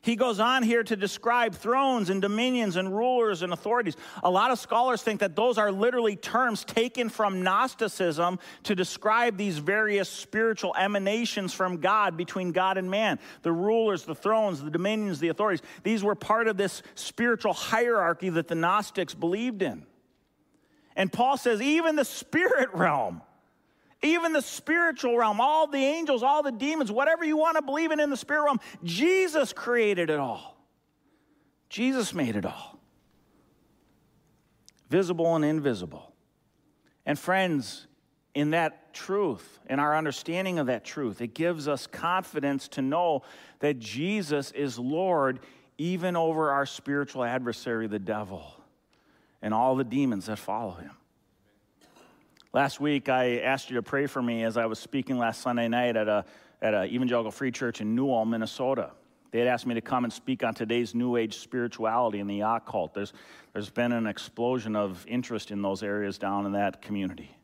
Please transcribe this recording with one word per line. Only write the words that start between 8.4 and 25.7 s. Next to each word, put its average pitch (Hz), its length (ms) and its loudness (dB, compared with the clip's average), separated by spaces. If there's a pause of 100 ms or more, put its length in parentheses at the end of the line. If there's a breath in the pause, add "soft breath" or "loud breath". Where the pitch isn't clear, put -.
to 208 120 0
describe 214 640 0
these 190 220 -2
various 202 500 2
spiritual 220 680 -2
emanations 202 760 0
from 180 300 -2
God, 196 340 4
between 180 360 -4
God 185 260 2
and 185 120 -4
man. 208 280 0 (240 loud breath)
The 170 100 0
rulers, 208 520 2
the 160 100 -8
thrones, 202 480 0
the 151 80 -8
dominions, 190 500 -2
the 165 80 2
authorities. 196 320 0 (220 loud breath)
These 214 200 0
were 202 120 2
part 220 340 2
of 214 80 0
this 196 260 -2 (120 loud breath)
spiritual 226 580 0
hierarchy 196 760 2
that 165 180 0
the 170 60 -2
Gnostics 180 580 0
believed 202 480 -2
in. 101 240 -2 (1120 soft breath)
And 190 160 0
Paul 254 240 2
says, 233 240 2
even 311 360 2
the 285 100 2
spirit 302 680 4
realm, 143 480 2 (840 soft breath)
even 330 300 2
the 302 80 4
spiritual 285 800 0
realm, 220 240 4
all 302 240 6
the 285 100 -4